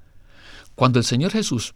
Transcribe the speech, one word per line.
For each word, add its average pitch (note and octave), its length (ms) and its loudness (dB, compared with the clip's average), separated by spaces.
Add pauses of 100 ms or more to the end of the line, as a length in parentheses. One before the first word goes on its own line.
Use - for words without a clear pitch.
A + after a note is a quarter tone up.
(760)
Cuando B2+ 240 2
el A#2 60 2
Señor C#3 280 0
Jesús F3 440 -4